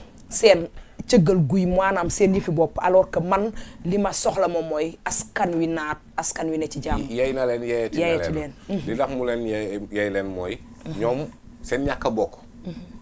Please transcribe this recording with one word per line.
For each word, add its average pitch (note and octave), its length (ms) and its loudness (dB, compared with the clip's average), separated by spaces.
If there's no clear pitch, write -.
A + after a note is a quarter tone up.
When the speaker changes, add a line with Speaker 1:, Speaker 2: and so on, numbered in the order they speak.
Speaker 1:
seen F3 380 6
cëggal F#3+ 320 6
guy, F#3 180 2
maanaam F3+ 440 2
seen F#3+ 240 4
yëfi G3 160 0
bopp, D#3+ 320 2
alors F#3 280 6
que - 100 -2
man G3 320 0
li F3 140 0
ma F#3+ 140 0
soxla F#3+ 360 2
moom E3 200 -2
mooy D#3 360 -4
askan F#3 500 -2
wi E3 140 2
naat, D#3 300 -4
askan E3 340 -4
wi D#3+ 80 -2
ne D#3 100 -2
ci - 140 -8
jàmm. C#3+ 260 -2
Speaker 2:
Yey B2+ 240 0
na C3 140 0
leen, A#2+ 160 0
yeyati A#2 360 -2
na E3+ 80 2
Speaker 1:
Yeyati E3 260 0
Speaker 2:
leen. D3+ 200 -6
Speaker 1:
leen. F#3+ 120 -2
Mhm. C3+ 100 -8
Speaker 2:
Li A2+ 60 -2
tax C3+ 180 0
mu B2+ 100 -2
leen A#2+ 220 -2
yey, G#2+ 340 -2
yey G#2 180 0
leen G2 160 -2
mooy, F#2 320 -6
Speaker 1:
Mhm. D#3 160 -8
Speaker 2:
ñoom B2+ 260 0
seen C3 240 -2
ñàkk C#3 200 -2
a C3 40 0
bokk. A2 260 -2
Speaker 1:
Mhm. E3+ 80 -10